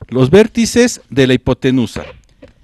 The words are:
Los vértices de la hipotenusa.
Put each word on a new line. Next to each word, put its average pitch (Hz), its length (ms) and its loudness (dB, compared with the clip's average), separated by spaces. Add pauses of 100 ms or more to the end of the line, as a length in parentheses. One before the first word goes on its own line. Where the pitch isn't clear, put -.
Los 127 220 0
vértices 226 680 0 (100)
de 131 160 0
la 127 80 2
hipotenusa. 127 680 -4 (600)